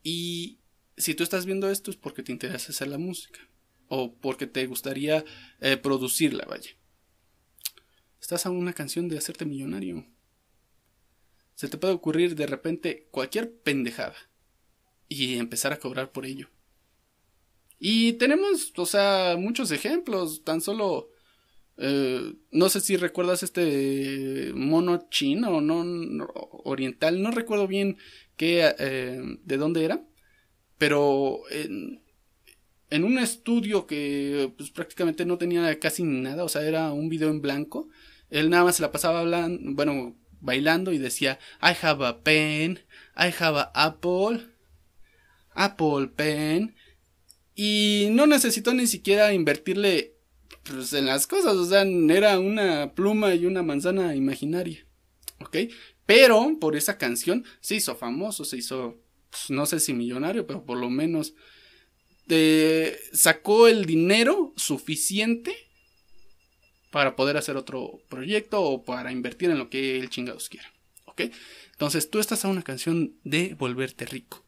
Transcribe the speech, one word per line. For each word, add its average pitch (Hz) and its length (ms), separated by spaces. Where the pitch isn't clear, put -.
Y 170 580
si 156 160
tú 156 100
estás 180 220
viendo 196 240
esto 196 220
es - 60
porque - 260
te - 80
interesa - 400
hacer 139 160
la 143 100
música 175 420
o 127 280
porque 151 320
te 131 180
gustaría, 139 580
eh, 135 160
producirla, 139 680
vaya. - 260
Estás - 260
a 190 40
una 180 240
canción 170 360
de 156 80
hacerte 160 280
millonario. 135 600
Se - 140
te 151 100
puede 185 160
ocurrir 165 420
de 151 120
repente - 640
cualquier 233 480
pendejada 123 560
y 131 280
empezar 120 380
a 147 60
cobrar 131 320
por 135 140
ello. 135 240
Y 226 360
tenemos, 311 640
o 175 80
sea, 190 520
muchos 220 320
ejemplos, 190 720
tan 160 180
solo... 196 480
Eh, 127 560
no 180 180
sé 190 120
si 190 160
recuerdas 180 460
este 139 1120
mono 165 540
chino, 160 520
no, 165 220
no, 170 420
oriental, 135 580
no 214 80
recuerdo 226 380
bien 196 300
qué, 165 440
eh, 127 420
de 135 140
dónde 160 280
era, 196 180
pero 143 640
en, - 500
en 151 140
un 254 160
estudio 233 640
que, 143 720
pues, 143 140
prácticamente 170 540
no 175 120
tenía 170 420
casi 160 240
nada, 139 400
o 160 60
sea, 151 160
era 160 280
un 156 160
video 156 200
en 156 120
blanco, 143 480
él 156 200
nada 175 140
más 175 140
se - 40
la 147 100
pasaba 170 300
hablan-, 170 540
bueno, 139 420
bailando 160 540
y 156 40
decía, 131 420
"I 170 200
have 151 240
a 120 160
pen, 156 580
I 175 200
have 156 220
a - 140
apple, 180 760
apple 156 640
pen", 151 600
y 208 560
no 277 160
necesitó 240 460
ni 254 120
siquiera 208 480
invertirle, 180 800
pues, 131 300
en 139 120
las 135 200
cosas, 349 280
o 180 120
sea, 196 180
era 190 560
una 185 540
pluma 202 400
y 175 120
una 185 180
manzana 165 520
imaginaria, 151 680
¿ok? - 180
Pero 247 540
por 156 160
esa - 220
canción 123 480
se - 140
hizo 143 200
famoso, 156 500
se 135 120
hizo, 123 440
pues, - 200
no 139 160
sé 165 140
si 147 140
millonario, 135 520
pero 139 200
por 123 120
lo 123 120
menos, 156 440
eh, 160 720
sacó 208 540
el 220 180
dinero 220 720
suficiente 214 1000
para 139 240
poder 143 220
hacer 143 180
otro 131 540
proyecto 208 520
o 139 220
para 123 280
invertir 127 400
en 147 80
lo 123 100
que 131 300
él 127 100
chingados 123 400
quiera, - 240
¿ok? - 180
Entonces - 360
tú 214 100
estás 214 240
a 196 40
una 185 160
canción - 600
de 165 300
volverte 127 520
rico - 420